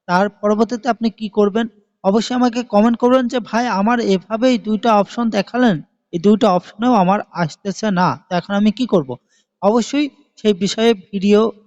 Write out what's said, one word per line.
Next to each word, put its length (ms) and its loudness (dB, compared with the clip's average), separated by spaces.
তার 220 0
পরবর্তীতে 600 -2
আপনি 200 -2
কি 200 -10
করবেন? 380 0
অবশ্যই 320 0
আমাকে 280 0
কমেন্ট 340 2
করবেন 300 2
যে, 120 -4
"ভাই 280 -4
আমার 320 0
এভাবেই 580 0
দুইটা 380 0
অপশন 340 0
দেখালেন, 520 0
এই 80 -6
দুইটা 320 2
অপশনেও 420 -2
আমার 260 2
আসতেছে 600 -6
না, 280 0
তো 60 -4
এখন 180 -4
আমি 180 2
কি 140 -4
করব?" 300 -2
অবশ্যই 480 0
সেই 120 2
বিষয়ে 400 0
ভিডিও 580 0